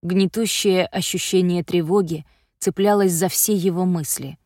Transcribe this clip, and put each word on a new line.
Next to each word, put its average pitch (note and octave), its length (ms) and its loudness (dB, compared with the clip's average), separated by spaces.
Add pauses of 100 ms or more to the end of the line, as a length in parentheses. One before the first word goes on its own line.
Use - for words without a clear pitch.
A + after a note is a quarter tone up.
Гнетущее F#3 840 0
ощущение F3+ 760 0
тревоги E3 600 -2 (340)
цеплялось G3 540 2
за E3+ 160 0
все - 260 0
его F3+ 300 0
мысли. D3+ 600 -4